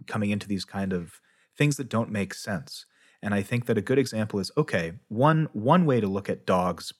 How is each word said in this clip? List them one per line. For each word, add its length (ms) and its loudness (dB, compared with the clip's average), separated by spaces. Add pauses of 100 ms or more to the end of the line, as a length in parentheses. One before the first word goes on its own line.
coming 220 -2
into 180 -2
these 160 -4
kind 300 -4
of 260 -6 (380)
things 180 2
that 140 -8
don't 220 -2
make 220 -4
sense. 520 -8 (360)
And 120 -2
I 80 2
think 240 -2
that 120 2
a 40 2
good 180 2
example 400 0
is, 160 -4
okay, 380 0 (160)
one, 420 4
one 340 4
way 140 4
to 80 2
look 220 -2
at 160 -4
dogs 540 0